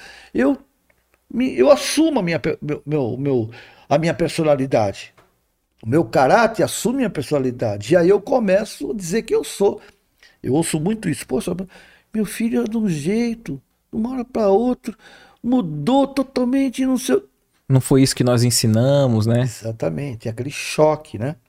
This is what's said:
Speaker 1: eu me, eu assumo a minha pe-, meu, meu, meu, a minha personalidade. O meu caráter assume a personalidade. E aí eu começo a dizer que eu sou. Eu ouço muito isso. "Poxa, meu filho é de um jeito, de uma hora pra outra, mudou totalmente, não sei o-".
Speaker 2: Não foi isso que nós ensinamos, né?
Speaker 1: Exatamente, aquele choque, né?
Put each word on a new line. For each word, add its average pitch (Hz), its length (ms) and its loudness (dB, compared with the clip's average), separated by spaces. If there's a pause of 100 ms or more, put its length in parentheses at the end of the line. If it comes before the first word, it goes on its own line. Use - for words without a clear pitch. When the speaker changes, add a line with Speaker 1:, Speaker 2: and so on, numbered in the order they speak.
(340)
Speaker 1:
eu 262 240 2 (760)
me, 254 240 -2
eu 269 140 6
assumo 285 480 2
a 202 60 2
minha 170 160 -2
pe-, - 200 -4
meu, 147 240 -6
meu, 135 320 -2
meu, 127 340 -2 (380)
a 139 100 4
minha 165 160 0
personalidade. 135 1000 0 (640)
O 110 80 -10
meu 156 160 2
caráter 170 600 4
assume 254 400 -2
a 190 60 -2
personalidade. 120 840 -4
E 180 40 -2
aí 170 120 2
eu 202 120 4
começo 220 720 -2
a 262 40 -6
dizer 196 280 -4
que - 120 -4
eu 294 100 0
sou. - 360 -2 (640)
Eu 120 120 -2
ouço 160 260 0
muito 214 280 -4
isso. - 160 -6
"Poxa, 214 300 -4 (580)
meu 214 140 -2
filho 233 360 -2
é - 20 -4
de 220 120 -6
um 214 120 0
jeito, 185 760 -4 (300)
de 233 40 -10
uma 226 140 -4
hora 254 140 -6
pra 220 240 -2
outra, 233 440 2 (480)
mudou 240 680 0
totalmente, 262 760 -2
não 262 140 0
sei - 160 0
o-". - 140 0 (380)
Speaker 2:
Não 135 140 4
foi 135 220 4
isso 135 120 2
que 127 100 0
nós 123 200 4
ensinamos, 120 800 2
né? 117 160 2
Speaker 1:
Exatamente, 127 880 -6
aquele 120 220 -8
choque, - 640 -2
né? 131 200 -6 (120)